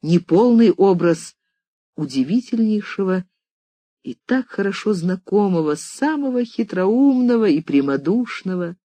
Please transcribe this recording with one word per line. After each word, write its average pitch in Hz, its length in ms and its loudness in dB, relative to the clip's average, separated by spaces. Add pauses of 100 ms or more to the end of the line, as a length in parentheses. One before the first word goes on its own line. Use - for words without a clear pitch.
неполный 196 640 4
образ 175 680 2 (600)
удивительнейшего 190 1300 -2 (760)
и 123 100 -12
так - 360 -4
хорошо 196 440 -4
знакомого, 180 800 -2
самого 269 720 -4
хитроумного 233 1040 0
и 151 100 2
прямодушного 170 1300 -2